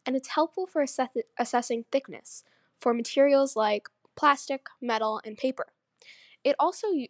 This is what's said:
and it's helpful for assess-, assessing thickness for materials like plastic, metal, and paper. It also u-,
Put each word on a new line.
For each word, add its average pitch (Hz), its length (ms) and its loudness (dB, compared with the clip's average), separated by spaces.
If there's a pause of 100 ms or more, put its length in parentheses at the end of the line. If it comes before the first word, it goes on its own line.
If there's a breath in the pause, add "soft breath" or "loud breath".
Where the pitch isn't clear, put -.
and 262 80 -2
it's 262 140 -4
helpful 339 360 0
for 320 160 -2
assess-, 262 420 -2 (140)
assessing 240 540 -2
thickness - 520 -6 (360)
for 240 160 2
materials 277 600 4
like 214 340 0 (260)
plastic, 277 500 0 (160)
metal, 220 420 -2
and 214 140 -14
paper. - 300 -2 (760 loud breath)
It 269 160 2
also 359 280 0
u-, 302 220 -2